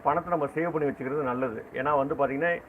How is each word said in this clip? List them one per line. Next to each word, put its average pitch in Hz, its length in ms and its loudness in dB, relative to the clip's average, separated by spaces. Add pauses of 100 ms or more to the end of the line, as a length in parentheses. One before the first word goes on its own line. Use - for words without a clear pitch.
பணத்தை 165 280 2
நம்ம 156 160 2
சேவ் 160 240 0
பண்ணி 147 200 2
வச்சுக்கிறது 131 320 -4
நல்லது. 127 500 -2
ஏன்னா 135 240 2
வந்து 143 180 2
பாத்தீங்கன்னா, 139 540 0